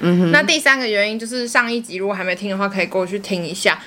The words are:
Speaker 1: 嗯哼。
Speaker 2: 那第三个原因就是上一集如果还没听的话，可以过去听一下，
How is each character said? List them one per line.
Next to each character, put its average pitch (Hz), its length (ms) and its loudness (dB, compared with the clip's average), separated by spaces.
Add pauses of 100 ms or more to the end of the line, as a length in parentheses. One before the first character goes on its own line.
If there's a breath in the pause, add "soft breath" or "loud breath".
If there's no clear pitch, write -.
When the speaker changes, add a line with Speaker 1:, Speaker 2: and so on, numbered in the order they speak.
Speaker 1:
嗯 175 180 4
哼。 175 120 4
Speaker 2:
那 294 120 6
第 311 180 0
三 269 180 4
个 254 80 -4
原 208 240 2
因 220 80 -6
就 226 80 -8
是 240 220 -6
上 233 240 2
一 240 80 -2
集 180 160 -10
如 190 100 -4
果 202 80 -2
还 190 80 -6
没 180 120 -2
听 196 160 -6
的 190 80 -4
话， 202 100 0
可 190 140 -2
以 170 40 0
过 185 200 -2
去 196 120 -6
听 196 280 -4
一 160 80 -8
下， 180 320 0